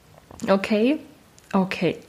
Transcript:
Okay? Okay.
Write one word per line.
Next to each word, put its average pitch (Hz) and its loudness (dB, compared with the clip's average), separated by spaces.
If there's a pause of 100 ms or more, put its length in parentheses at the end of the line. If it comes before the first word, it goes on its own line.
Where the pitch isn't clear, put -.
(480)
Okay? 214 2 (540)
Okay. 185 0 (120)